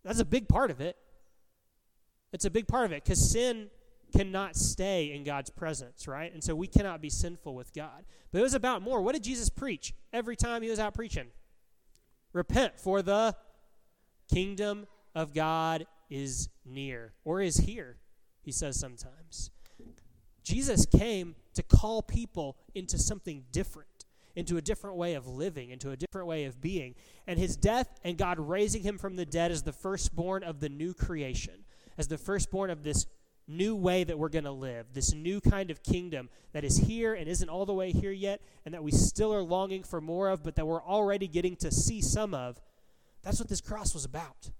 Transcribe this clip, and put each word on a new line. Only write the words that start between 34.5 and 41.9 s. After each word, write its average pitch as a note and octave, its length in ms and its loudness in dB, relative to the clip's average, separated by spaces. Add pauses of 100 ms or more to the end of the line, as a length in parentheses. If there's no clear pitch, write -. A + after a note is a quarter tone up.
live, B2+ 420 -10
this C3 180 2
new E3+ 280 -2
kind F#3+ 300 4
of D3 120 -10
kingdom E3 480 -4 (220)
that D3 120 -4
is C3 140 2
here A3+ 360 2
and E3 140 -6
isn't F3 200 0
all F3+ 180 -4
the G3+ 80 -2
way F#3 180 -2
here G3 200 0
yet, G3 280 -4 (240)
and D3+ 80 -12
that E3+ 100 -10
we D3+ 80 -4
still G#3+ 420 6
are G3+ 100 2
longing F#3+ 400 -2
for F3 180 -6
more E3+ 280 -2
of, F#3+ 140 -2
but D#3 140 -4
that D#3 100 2
we're E3 160 -2
already G3+ 460 0
getting F3 280 0
to E3 140 -4
see - 300 2